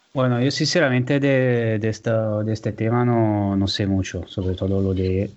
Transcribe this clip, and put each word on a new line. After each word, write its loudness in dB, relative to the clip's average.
Bueno, 0
yo 2
sinceramente 2
de, 2
de -2
esta, -2
de -2
este -4
tema 0
no, 2
no 2
sé -2
mucho, -2
sobre -4
todo -2
lo 0
de, -2